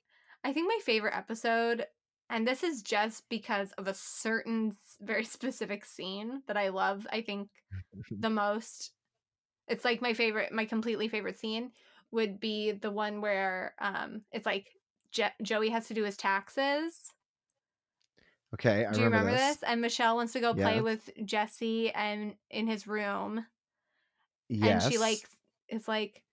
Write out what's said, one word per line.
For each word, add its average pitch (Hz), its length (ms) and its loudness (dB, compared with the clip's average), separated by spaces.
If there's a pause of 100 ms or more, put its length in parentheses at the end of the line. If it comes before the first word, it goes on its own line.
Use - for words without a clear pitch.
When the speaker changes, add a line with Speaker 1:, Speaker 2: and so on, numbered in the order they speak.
(440)
Speaker 1:
I 277 80 0
think 330 160 2
my 453 160 2
favorite 220 320 2
episode, 233 680 0 (440)
and 226 160 0
this 262 160 0
is 311 200 0
just 220 460 0
because 214 440 -2
of 196 160 -6
a 196 60 -2
certain 220 760 -2
s-, - 300 -14
very 214 240 -2
specific 220 600 -6
scene 214 640 -8
that 208 100 -2
I 202 120 2
love, 190 440 0
I 220 100 -2
think, 202 280 -6 (200)
Speaker 2:
<laughs> 98 500 -10
Speaker 1:
the 226 100 0
most. 214 600 -2 (760)
It's, 226 160 -2
like, 233 180 2
my 240 120 2
favorite, 220 380 0
my 220 140 0
completely 220 420 0
favorite 214 300 -4
scene 226 340 -4 (400)
would 214 280 0
be 214 320 0
the 202 200 -4
one 208 300 -2
where, 190 580 0
um, 202 420 -4 (100)
it's, 214 140 -4
like, 196 240 -2 (420)
Je-, 220 120 2 (180)
Joey 220 280 2
has 233 180 -2
to 226 60 -8
do 214 100 2
his 202 140 -2
taxes. 277 920 0 (1400)
Speaker 2:
Okay, 107 320 4
I 143 60 0
Speaker 1:
Do 214 80 2
you 113 60 6
Speaker 2:
remember 226 120 6
Speaker 1:
remember 220 140 4
Speaker 2:
this. 269 260 4
Speaker 1:
this? - 40 -14
And 233 180 2
Michelle 233 360 4
wants 233 160 0
to 254 80 0
go 233 140 4
play 220 260 4
Speaker 2:
Yes. - 0 -
Speaker 1:
with 220 300 0 (140)
Jesse 220 680 0
and, 208 440 -2 (140)
in 214 160 0
his 214 200 -2
room. 208 600 -2 (1160)
And 101 200 6
she, 175 160 4
Speaker 2:
Yes. - 0 -
Speaker 1:
like, 220 300 0 (400)
is 220 180 -6
like, 214 460 -4